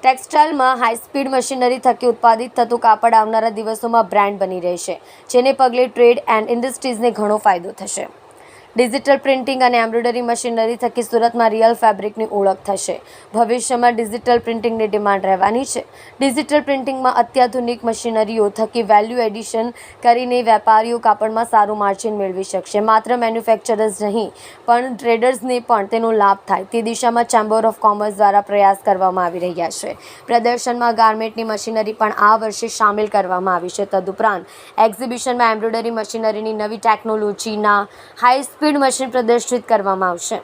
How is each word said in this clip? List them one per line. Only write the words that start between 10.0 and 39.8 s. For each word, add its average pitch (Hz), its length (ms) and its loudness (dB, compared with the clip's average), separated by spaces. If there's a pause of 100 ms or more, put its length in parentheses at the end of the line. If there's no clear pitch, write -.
મશીનરી 233 560 -2
થકી 233 240 -2
સુરતમાં 233 460 2
રિયલ 220 280 4
ફેબ્રિકની 214 440 0 (120)
ઓળખ 196 300 0
થશે. 196 260 -4 (400)
ભવિષ્યમાં 240 640 0
ડિજિટલ 233 480 0
પ્રિન્ટિંગની 226 480 -2
ડિમાન્ડ 202 360 0
રહેવાની 208 420 0
છે. 233 100 -6 (380)
ડિજિટલ 277 480 0
પ્રિન્ટિંગમાં 262 540 0
અત્યાધુનિક 240 680 -2
મશીનરીઓ 220 580 -2 (100)
થકી 220 320 -2
વેલ્યુ 220 380 2
એડિશન 226 440 -6 (360)
કરીને 247 420 2
વેપારીઓ 220 560 2
કાપડમાં 220 480 0
સારું 214 300 2
માર્જિન 202 400 -2
મેળવી 190 260 -6
શકશે. 196 400 -4
માત્ર 220 260 2 (100)
મેન્યુફેક્ચરર્સ 220 760 -2 (160)
નહીં, 208 160 -4 (340)
પણ 240 380 0
ટ્રેડર્સને 240 560 0 (100)
પણ 214 240 0
તેનો 226 160 0 (120)
લાભ 196 280 2
થાય, 190 240 -2
તે 233 160 0
દિશામાં 233 460 0
Chamber 220 340 2
of 220 160 -10
Commerce 208 360 0
દ્વારા 202 280 4
પ્રયાસ 196 400 4
કરવામાં 185 380 0
આવી 175 180 -6
રહ્યા 170 320 -4
છે. - 160 -10 (380)
પ્રદર્શનમાં 240 680 0
ગાર્મેન્ટની 220 500 0
મશીનરી 214 500 -4
પણ 214 160 -2 (140)
આ - 100 6
વર્ષે 220 380 -6
સામેલ 208 340 0
કરવામાં 185 460 0
આવી 180 180 -10
છે. 202 160 -4
તદુપરાંત 190 500 -2 (440)
એક્ઝિબિશનમાં 233 680 -2
એમ્બ્રોઇડરી 226 420 -4
મશીનરીની 220 640 -4
નવી 214 260 -8
ટેકનોલોજીના 214 880 0 (460)
હાઈ 262 260 2
સ્પીડ 302 320 0
મશીન 262 320 -2
પ્રદર્શિત 240 560 0
કરવામાં 190 420 0